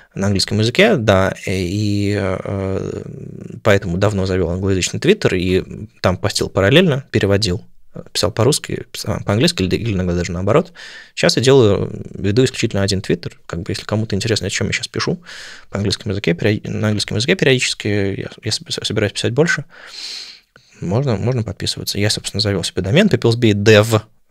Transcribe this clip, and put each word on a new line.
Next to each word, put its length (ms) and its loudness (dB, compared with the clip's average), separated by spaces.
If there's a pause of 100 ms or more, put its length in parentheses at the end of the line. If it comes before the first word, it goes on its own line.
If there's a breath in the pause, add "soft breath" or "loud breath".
(160 loud breath)
на 120 -2
английском 320 0
языке, 380 4
да, 360 2 (120)
э, 80 -2
и, 680 0
э, 840 -4 (600)
поэтому 340 2
давно 280 0
завел 260 0
англоязычный 480 -2
Twitter, 380 2
и 500 -2 (140)
там 160 2
постил 320 -2
параллельно, 640 4
переводил, 520 0 (320)
э, 80 -14 (100)
писал 180 -2
по-русски, 600 0
писал 340 -6
по-английски 380 0
или, 120 0
или 180 -4
иногда 220 -2
даже 160 -2
наоборот. 420 0 (420 loud breath)
Щас 220 2
я 60 0
делаю, 480 4 (220)
веду 320 2
исключительно 380 -2
один 160 0
Twitter, 340 -4 (120)
как 180 -8
бы, 80 -6
если 140 -6
кому-то 300 -2
интересно, 320 -2
о 20 -2
чем 180 -2
я 60 -4
щас 140 -6
пишу 340 -4 (480 loud breath)
по 80 -6
английскому 360 -2
языке, 200 -2
период-, 360 -2
на 180 -2
английском 300 -2
языке 180 2
периодически, 520 0 (340)
я, 80 -10 (140)
я 80 -4
соб-, 200 -8 (140)
собираюсь 280 0
писать 200 -2
больше, 320 2 (1160 loud breath)
можно, 360 0
можно 260 0
подписываться. 560 -6
Я, 100 2
собственно, 320 -4
завел 220 0
себе 180 -4
домен 260 2
People's 300 2
Bay 160 4
Dev, 480 6 (300)